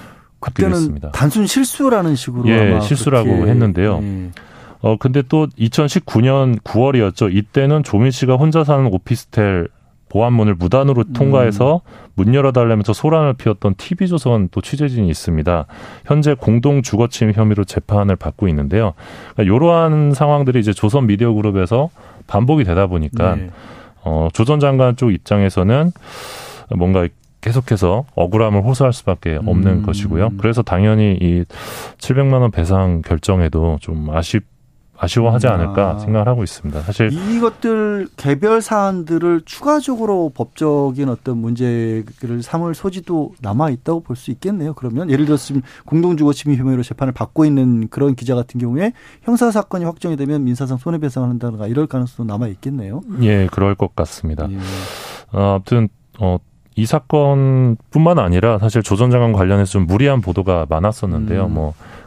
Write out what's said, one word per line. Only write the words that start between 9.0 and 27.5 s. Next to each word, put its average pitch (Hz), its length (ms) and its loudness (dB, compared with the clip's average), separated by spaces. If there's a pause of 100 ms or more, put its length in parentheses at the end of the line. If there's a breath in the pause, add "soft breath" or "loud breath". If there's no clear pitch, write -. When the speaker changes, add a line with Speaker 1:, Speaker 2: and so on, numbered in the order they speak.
Speaker 1:
보안문을 107 400 2
무단으로 120 540 2
Speaker 2:
음. - 40 -12
Speaker 1:
통과해서 131 680 2 (340 loud breath)
문 98 200 2
열어달라면서 120 580 2
소란을 156 420 2
피웠던 104 420 -2
티비조선 143 760 -2
또 - 80 -4
취재진이 127 480 -2
있습니다. 80 580 -2 (400 loud breath)
현재 147 280 2
공동 127 480 2
주거침 110 500 0
혐의로 104 320 2
재판을 101 500 0
받고 - 320 -4
있는데요. 85 480 0 (400 loud breath)
그러니까 104 220 2
이러한 156 580 2
상황들이 143 460 2
이제 107 120 2
조선 117 360 2
미디어 113 240 2
그룹에서 107 580 0 (380 loud breath)
반복이 127 360 2
되다 90 220 2
보니까 90 480 -2
Speaker 2:
네. 90 160 -6 (540 loud breath)
Speaker 1:
어, 80 280 -2
조 113 120 0
전 147 160 2
장관 131 340 2
쪽 123 160 0
입장에서는 101 800 0 (840 loud breath)
뭔가 90 320 2 (320)
계속해서 117 640 0 (100)